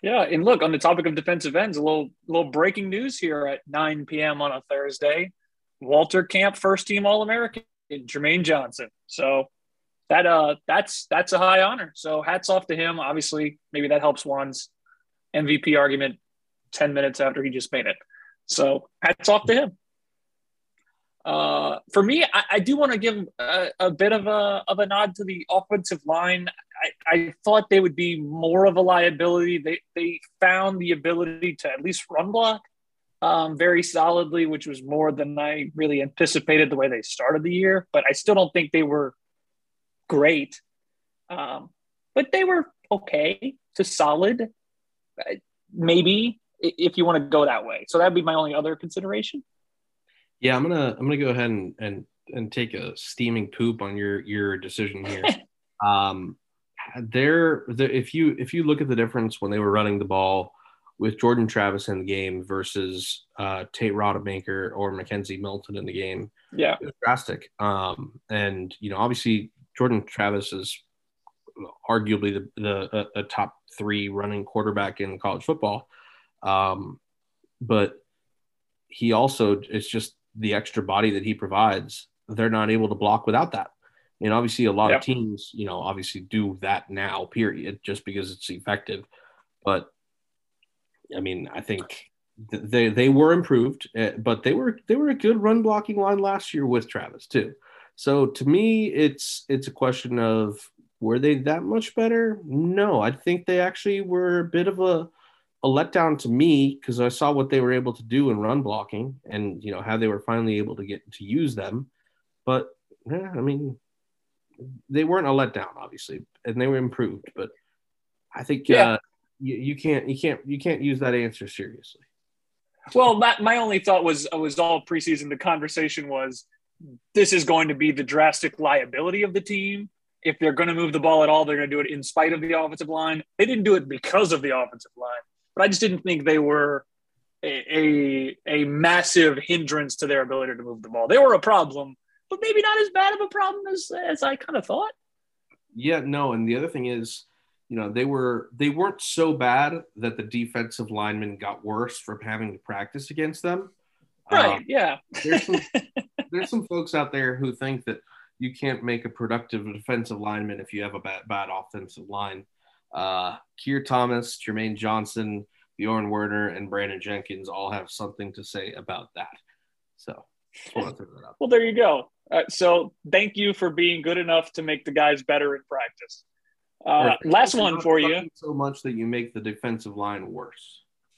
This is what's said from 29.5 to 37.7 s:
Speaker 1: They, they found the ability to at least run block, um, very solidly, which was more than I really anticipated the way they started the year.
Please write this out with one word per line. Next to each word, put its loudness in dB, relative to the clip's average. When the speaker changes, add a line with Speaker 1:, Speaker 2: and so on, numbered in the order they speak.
Speaker 1:
They, -6
they -4
found 4
the 0
ability -2
to -4
at -8
least -6
run -2
block, 2
um, 2
very 4
solidly, 2
which -4
was -10
more 0
than -4
I -4
really 0
anticipated 2
the -2
way 2
they -4
started -2
the -2
year. 2